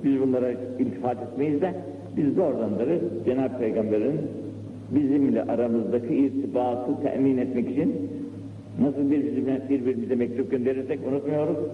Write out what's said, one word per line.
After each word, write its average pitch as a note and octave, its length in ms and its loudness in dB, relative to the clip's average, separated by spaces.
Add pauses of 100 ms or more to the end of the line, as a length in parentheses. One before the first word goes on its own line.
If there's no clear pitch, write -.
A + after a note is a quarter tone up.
Biz C3+ 180 4
bunlara B2+ 300 2 (280)
iltifat B2 440 -2
etmeyiz C#3+ 380 0
de, F3+ 120 0 (440)
biz C#3+ 200 2
doğrudanları A#2+ 640 2 (260)
Cenab-ı B2+ 340 0
Peygamber'in A2 600 0 (720)
bizimle C3+ 520 4
aramızdaki A#2 720 0
irtibatı B2 760 0 (120)
temin C3+ 340 2
etmek A#2+ 320 0
için - 400 0 (720)
nasıl C#3 300 2
birbirimize, C3 580 0
birbirimize B2 460 0
mektup A#2+ 360 0
gönderirsek C3 480 0 (120)
unutmuyoruz. D3 460 0 (160)